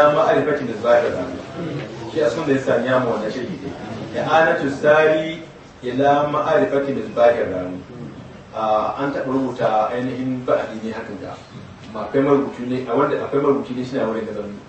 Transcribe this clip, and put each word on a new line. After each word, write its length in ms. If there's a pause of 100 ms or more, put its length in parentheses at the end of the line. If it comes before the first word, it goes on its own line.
(160)
ma'arifati 500
misbahir 480
rami. 260 (720)
Shi 100
a 80
sunan 180
da 60
ya 80
sanya 420
mu 100
wannan 180
sharhi 300
ɗin. 120 (420)
I'anatu 540 (120)
sari 600 (420)
ila 460
ma'arifati 640
misbahir 600
rami. 260 (760)
Ah, 420
an 160
taɓa 180
rubuta 640
ainihin 520
ba'adi 380
ne 80
hakan 300
ga. 120 (560)
Amma 160
akwai 180
marubutu 440
ne, 220
a 60
wanda 280
akwai 180
marubuci 340
ne, 100
shi 100
na 100
wurin 200
da 80
zaune. 240 (120)